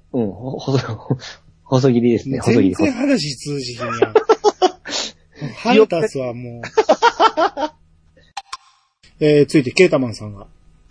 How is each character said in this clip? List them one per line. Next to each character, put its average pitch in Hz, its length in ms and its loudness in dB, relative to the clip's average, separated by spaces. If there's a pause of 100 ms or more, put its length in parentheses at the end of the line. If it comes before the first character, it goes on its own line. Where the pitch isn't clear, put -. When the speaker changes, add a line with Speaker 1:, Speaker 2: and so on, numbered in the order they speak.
(140)
Speaker 1:
う 131 80 -2
ん、 104 100 -4
ほ-、 127 260 -12
細、 135 220 -2 (420)
<laughs> - 420 -20
細 127 300 2
切 117 80 2
り 120 100 2
で 110 80 2
す 135 100 -10
ね、 135 100 -4
細 - 220 2
切 95 80 4
り。 92 60 -4
Speaker 2:
全 302 120 0
然 262 80 -2
話 220 400 -2
通 143 240 -8
じ 123 140 -10
ひ 120 100 -10
ん - 20 -8
や - 60 -8
ん。 - 100 -6
Speaker 1:
<laughs> - 1600 -2
Speaker 2:
腹 - 180 0
立 170 380 4
つ 143 40 -6
わ、 127 160 -6
も 120 280 -14
う。 - 20 -20 (2500)
<laughs> 156 40 -2
え 151 180 6
ー、 139 40 6
続 160 140 2
い 135 40 2
て、 127 80 -4
ケ 185 160 4
ー 160 40 2
タ 147 80 2
マ 127 100 -4
ン 107 60 -10
さ 107 100 -14
ん 104 80 -14
が。 101 140 -20 (440)